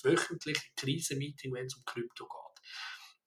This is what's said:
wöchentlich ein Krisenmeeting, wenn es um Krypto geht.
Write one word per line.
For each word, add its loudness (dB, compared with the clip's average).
wöchentlich 4
ein -12
Krisenmeeting, 0
wenn -4
es -8
um -14
Krypto -6
geht. -10